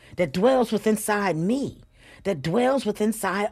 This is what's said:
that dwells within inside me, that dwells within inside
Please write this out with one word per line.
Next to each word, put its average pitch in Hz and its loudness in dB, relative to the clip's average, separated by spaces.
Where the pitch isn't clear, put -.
that 170 0
dwells 233 2
within 214 2
inside 202 0
me, 214 -2
that 185 -4
dwells 240 0
within 208 0
inside 208 -2